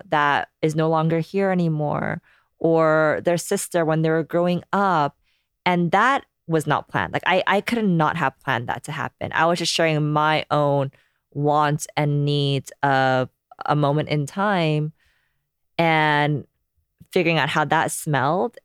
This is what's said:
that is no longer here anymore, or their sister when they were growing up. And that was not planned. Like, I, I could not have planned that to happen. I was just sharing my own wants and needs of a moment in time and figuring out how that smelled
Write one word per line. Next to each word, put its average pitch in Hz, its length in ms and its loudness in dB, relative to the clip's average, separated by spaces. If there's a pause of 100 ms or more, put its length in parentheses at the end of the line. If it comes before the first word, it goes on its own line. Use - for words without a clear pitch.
that 147 400 0 (140)
is 156 120 -2
no 160 140 0
longer 160 320 0
here 190 300 -2
anymore, 156 720 -2 (360)
or 156 680 2
their 175 120 2
sister 175 480 -2
when 160 160 0
they 160 80 0
were 160 140 0
growing 175 400 -2 (100)
up. 175 460 0 (480)
And 175 240 0
that 247 340 2 (220)
was 160 200 -2
not 143 220 -2
planned. 92 240 -4
Like, - 140 -6
I, 180 200 2
I 196 140 2
could 233 240 -2
not 165 320 2
have 143 240 -4
planned 120 280 -4
that - 160 -8
to 147 80 -12
happen. - 420 -8
I 160 120 2
was 170 120 2
just 165 160 -2
sharing 151 380 0
my 151 380 0
own 143 400 0 (420)
wants 147 540 0 (120)
and 147 260 0
needs 143 480 -2 (100)
of 131 460 2 (380)
a 147 100 0
moment 147 320 0
in 147 160 -2
time 156 680 -2 (840)
and 151 720 2 (640)
figuring 165 260 0
out 139 100 0
how 156 160 0
that 156 260 0
smelled 156 760 -2